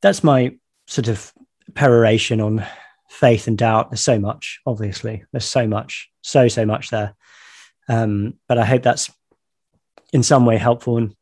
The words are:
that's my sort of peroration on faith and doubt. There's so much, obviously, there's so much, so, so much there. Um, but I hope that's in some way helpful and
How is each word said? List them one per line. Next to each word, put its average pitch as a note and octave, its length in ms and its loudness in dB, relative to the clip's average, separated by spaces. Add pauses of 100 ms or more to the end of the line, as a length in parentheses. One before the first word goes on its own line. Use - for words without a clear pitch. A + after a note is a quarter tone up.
that's G3 240 0
my C3 320 2 (300)
sort A#2 220 -4
of A2 240 -8 (420)
peroration A#2 680 4
on G#2+ 260 -2 (440)
faith A#2 360 2
and A2 120 -2
doubt. A2+ 320 0
There's A#2 100 -8
so A#2+ 180 0
much, - 460 -8
obviously, A2 680 -8
there's B2 120 -6
so A#2+ 240 -2
much, G#2+ 420 -8 (120)
so, B2+ 260 4
so A2+ 160 -2
much G#2+ 240 -4
there. G#2 260 -8 (720)
Um, A2 460 -2 (140)
but A#2+ 100 0
I A#2 60 2
hope B2 180 0
that's - 300 -2 (1000)
in C3 80 4
some B2+ 240 4
way A2+ 100 4
helpful A#2 400 0
and A2+ 260 -4